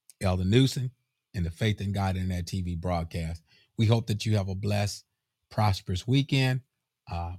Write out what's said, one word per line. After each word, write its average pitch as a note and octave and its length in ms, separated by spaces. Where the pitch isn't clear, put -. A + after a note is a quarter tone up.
Elder F#2 260
Newsom B2+ 440
and F2 100
the E2+ 60
Faith G#2+ 280
in G2+ 120
God F#2+ 260
Internet F#2 300
T F#2+ 160
V F2 120
broadcast. E2 680
We A#2 80
hope A2+ 220
that G#2 180
you G#2+ 100
have G2 140
a F#2+ 60
blessed, G2+ 500
prosperous G2+ 560
weekend. C3 540
Uh, F2 320